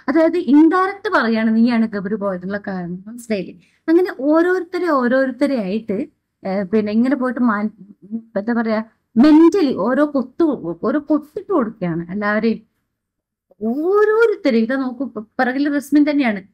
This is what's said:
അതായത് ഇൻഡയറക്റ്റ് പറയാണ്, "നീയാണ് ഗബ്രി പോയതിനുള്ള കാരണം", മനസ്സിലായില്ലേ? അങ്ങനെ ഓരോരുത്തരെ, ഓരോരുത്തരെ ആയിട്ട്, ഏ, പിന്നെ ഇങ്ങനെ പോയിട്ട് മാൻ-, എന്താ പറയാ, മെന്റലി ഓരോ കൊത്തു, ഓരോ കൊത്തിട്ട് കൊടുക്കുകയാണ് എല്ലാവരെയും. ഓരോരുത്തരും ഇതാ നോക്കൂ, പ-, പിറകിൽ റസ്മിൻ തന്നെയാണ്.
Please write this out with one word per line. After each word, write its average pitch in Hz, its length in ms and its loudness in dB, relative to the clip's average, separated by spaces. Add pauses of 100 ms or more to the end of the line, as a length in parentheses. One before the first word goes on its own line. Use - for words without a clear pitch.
അതായത് 320 280 2
ഇൻഡയറക്റ്റ് 359 840 2
പറയാണ്, 226 380 0
"നീയാണ് 226 320 2
ഗബ്രി 208 260 -6
പോയതിനുള്ള 196 520 -6
കാരണം", 185 400 -8
മനസ്സിലായില്ലേ? 220 480 -8 (340)
അങ്ങനെ 339 320 2
ഓരോരുത്തരെ, 349 680 0
ഓരോരുത്തരെ 269 680 0
ആയിട്ട്, 214 500 -6 (400)
ഏ, 196 160 -2
പിന്നെ 208 300 -2
ഇങ്ങനെ 254 240 2
പോയിട്ട് 247 240 -4
മാൻ-, 214 300 0 (680)
എന്താ 214 140 -4
പറയാ, 226 300 -2 (340)
മെന്റലി 311 580 6
ഓരോ 262 300 0
കൊത്തു, 247 800 -2
ഓരോ 285 180 -2
കൊത്തിട്ട് 311 520 -4
കൊടുക്കുകയാണ് 180 600 -4
എല്ലാവരെയും. 214 480 -2 (1000)
ഓരോരുത്തരും 381 960 2
ഇതാ 226 180 0
നോക്കൂ, 262 280 -6
പ-, 214 160 -10
പിറകിൽ 269 560 -2
റസ്മിൻ 294 340 2
തന്നെയാണ്. 240 320 0 (120)